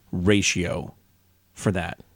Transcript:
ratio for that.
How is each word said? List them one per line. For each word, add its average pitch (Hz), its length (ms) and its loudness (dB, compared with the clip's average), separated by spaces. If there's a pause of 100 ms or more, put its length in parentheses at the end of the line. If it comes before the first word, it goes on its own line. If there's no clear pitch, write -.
(120)
ratio 90 800 0 (600)
for - 180 -2
that. 85 260 -4 (180)